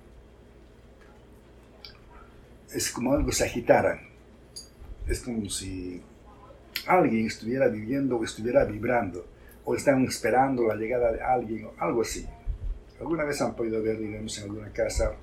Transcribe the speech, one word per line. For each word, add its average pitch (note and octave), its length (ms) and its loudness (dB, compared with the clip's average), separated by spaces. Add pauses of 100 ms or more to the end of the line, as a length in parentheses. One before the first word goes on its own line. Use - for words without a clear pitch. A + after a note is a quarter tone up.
(2750)
Es - 180 -2
como B2+ 220 0
algo - 200 2
se - 120 2
agitara. G#2 560 4 (1040)
Es - 140 0
como A2 280 -4
si F2+ 540 -8 (840)
alguien B2+ 400 6
estuviera A#2+ 420 2
viviendo A#2+ 480 0
o A2+ 80 0
estuviera B2 400 2
vibrando, G#2 640 0 (380)
o B2 100 0
están C3 300 4
esperando B2 640 2
la G#2+ 80 2
llegada A2+ 380 0
de - 80 -4
alguien, A2+ 460 -2
o - 120 -14
algo C#3+ 240 0
así. - 240 -4 (720)
¿Alguna D3+ 240 -2
vez C#3+ 160 -2
han A#2 140 -2
podido A2 280 -2
ver, A2 160 0
digamos, G#2+ 400 -8
en G#2 60 -10
alguna G#2 280 -10
casa, G#2+ 400 0 (100)